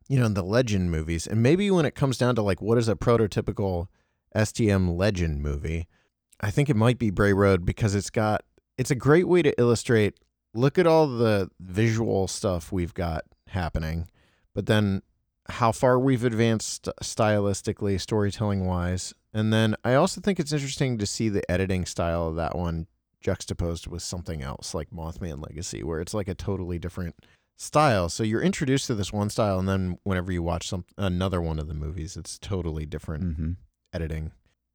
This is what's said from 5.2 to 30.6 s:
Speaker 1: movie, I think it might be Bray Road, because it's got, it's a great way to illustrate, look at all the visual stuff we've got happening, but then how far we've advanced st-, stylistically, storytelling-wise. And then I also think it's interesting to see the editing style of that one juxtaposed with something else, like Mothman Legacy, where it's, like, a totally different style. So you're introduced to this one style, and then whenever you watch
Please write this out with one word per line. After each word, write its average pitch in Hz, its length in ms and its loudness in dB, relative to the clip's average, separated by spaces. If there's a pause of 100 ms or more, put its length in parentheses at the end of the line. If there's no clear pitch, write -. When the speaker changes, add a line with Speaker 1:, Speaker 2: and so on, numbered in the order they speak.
Speaker 1:
movie, 80 440 -4 (540)
I 101 100 -2
think 147 180 0
it 131 80 0
might 110 220 4
be 110 120 0
Bray 101 220 4
Road, 95 320 4
because 101 300 0
it's 98 160 -2
got, 107 340 0 (320)
it's 131 140 -2
a 139 40 0
great 143 320 4
way 180 160 4
to 147 160 2
illustrate, 117 600 4 (360)
look 127 240 2
at 175 80 4
all 160 200 6
the 113 440 2 (100)
visual 104 680 0
stuff 92 440 -2
we've 90 220 -2
got 85 300 -4 (240)
happening, 82 600 -4 (460)
but 101 120 -4
then 104 360 2 (460)
how 117 240 0
far 127 260 4
we've 127 260 2
advanced 113 640 0
st-, - 160 -6
stylistically, 104 1000 0
storytelling-wise. 95 1120 -2 (180)
And 110 200 0
then 110 320 4
I 123 100 2
also 175 260 2
think 196 200 -2
it's 147 120 -6
interesting 135 460 -2
to 101 80 -2
see 113 220 -2
the 101 220 0
editing 92 360 0
style 85 420 -2
of 80 80 -4
that 82 200 -4
one 82 300 -4 (340)
juxtaposed 87 680 -4
with 85 160 -10
something 85 400 -8
else, - 320 -10
like 80 160 -8
Mothman 82 540 -10
Legacy, - 380 -10
where 78 180 -6
it's, 87 140 -8
like, 101 140 -4
a 92 60 -6
totally 90 440 -6
different 87 360 -8 (420)
style. 113 520 2
So - 140 -6
you're 110 200 0
introduced 139 460 0
to 123 60 -2
this 101 180 -2
one 104 180 -2
style, 101 280 0
and 95 100 0
then 92 360 0
whenever 92 280 -2
you 87 100 0
watch 85 260 -4